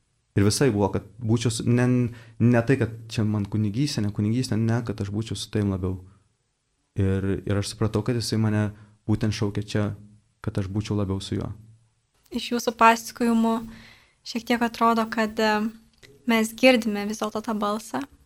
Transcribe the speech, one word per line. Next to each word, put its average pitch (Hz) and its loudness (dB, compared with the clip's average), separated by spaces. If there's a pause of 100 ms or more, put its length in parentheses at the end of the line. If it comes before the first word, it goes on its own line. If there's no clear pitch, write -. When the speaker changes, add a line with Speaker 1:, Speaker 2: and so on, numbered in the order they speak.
(360)
Speaker 1:
Ir 101 4
visai 117 4
buvo, 101 2
kad 101 -4 (200)
būčiau 117 2
su, - -4
ne, 120 4 (540)
ne 120 6
tai, 135 6
kad 113 0 (200)
čia 110 0
man 104 0
kunigystė, 107 -2
ne 104 -2
kunigystė, 113 0
ne, 113 0
kad 104 -6
aš 101 -4
būčiau 104 -6
su - -10
tavim 101 0
labiau. 92 -4 (1040)
Ir, 95 2 (200)
ir 98 0
aš 101 -2
supratau, 110 0
kad 123 -2
jisai 110 -2
mane 107 2 (420)
būtent 107 0
šaukia 104 -2
čia, 107 0 (600)
kad - -4
aš 95 -4
būčiau 104 -2
labiau 98 -2
su 101 -4
juo. - -6 (880)
Speaker 2:
Iš - -6
jūsų 240 -2
pasakojimų 226 4 (720)
šiek - -6
tiek 240 0
atrodo, 226 2
kad, 220 -2
e, 214 2 (600)
mes 226 2
girdime 220 4
vis 214 -6
dėlto 214 -4
tą 233 -4
balsą 214 -4 (240)